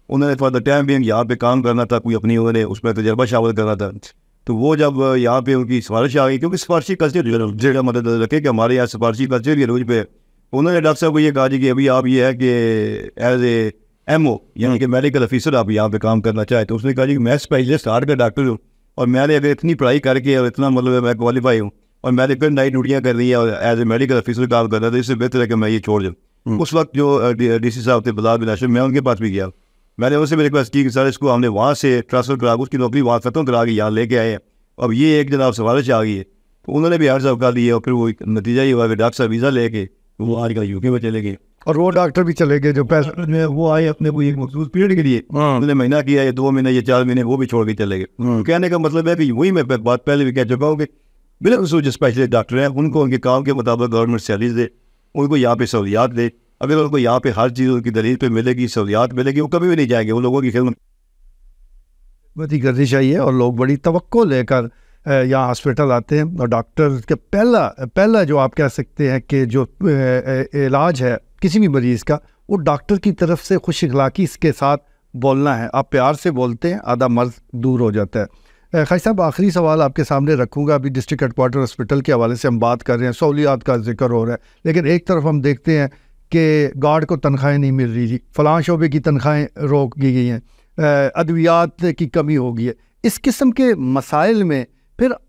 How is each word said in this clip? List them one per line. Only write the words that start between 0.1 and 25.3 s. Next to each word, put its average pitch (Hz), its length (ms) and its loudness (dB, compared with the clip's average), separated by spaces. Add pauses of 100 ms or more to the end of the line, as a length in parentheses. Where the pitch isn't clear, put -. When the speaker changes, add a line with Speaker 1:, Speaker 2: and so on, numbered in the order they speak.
Speaker 1:
for 135 120 -2
the 127 140 0
time 139 200 2
being 139 220 0
यहाँ 110 220 0
पे 120 100 -4
काम 123 260 0
करना 120 240 0
था, 120 140 -2
कोई 117 140 -2
अपनी 110 240 0
उन्होंने 113 260 0
उसमें 107 300 -4
तजर्बा 110 320 0
शामिल 117 260 0
करना 107 240 -2
था। 98 160 -6 (560)
तो 123 80 -2
वो 135 200 0
जब, 147 260 0
अ, 135 140 2
यहाँ 123 260 2
पे 131 120 -2
उनकी 127 280 0
सिफारिश 120 360 -2
आ 135 100 2
गई, 131 100 0
क्योंकि 170 200 -4
सिफारशी 170 380 -2
कल्चर 160 260 0
जो 113 260 0
है, 104 100 -6
जो 127 260 2
मदद 117 380 0
रखे 143 200 0
कि 147 60 -2
हमारे 117 280 2
यहाँ 123 120 2
सिफारशी 117 380 -2
कल्चर 127 300 0
के 143 100 2
रूज 120 220 -2
पे, 113 180 0 (480)
उन्होंने 165 280 2
डॉक्टर 156 180 0
साहब 156 140 0
को 151 60 2
ये 151 120 4
कहा 135 160 0
जी 139 120 -2
कि 131 100 2
अभी 135 180 2
आप 127 200 2
ये 127 180 2
है 131 180 0
कि 110 680 -2 (100)
as 123 200 0
a 117 460 -2 (340)
M 139 120 2
O, 104 40 -4 (200)
यानी 120 220 0
कि 131 80 0
मेडिकल 131 360 0
ऑफिसर 131 320 0
आप 110 160 0
यहाँ 107 180 2
पे 104 80 -2
काम 110 240 0
करना 107 220 -2
चाहे, 110 220 0
तो 113 100 -4
उसने 123 180 -2
कहा 131 120 2
जी 139 60 0
कि 143 60 0
मैं 123 200 2
स्पेशलिस्ट 139 500 -2
हार्ट 120 180 0
का 147 100 0
डॉक्टर 123 280 0
हूँ 117 140 0 (400)
और 127 100 0
मैंने 135 280 2
अगर 143 140 2
इतनी 156 260 0
पढ़ाई 135 240 2
करके 131 380 0
और 123 100 2
इतना 135 220 -2
मतलब 127 340 2
मैं 120 140 0
क्वालिफाई 120 420 0
हूँ 101 120 -6 (320)
और 131 80 -2
मैंने 131 240 2
फिर 147 140 0
नाइट 135 220 0
ड्यूटियाँ 131 300 -2
कर 123 140 0
रही 123 140 0
हैं 123 80 2
और 117 280 0
as 117 180 0
a 113 80 0
medical 123 320 0
officer 123 280 -2
काम 117 160 2
कर 107 140 -2
रहा 113 100 0
था, 120 60 0
इससे 123 180 -2
बेहतर 123 240 -2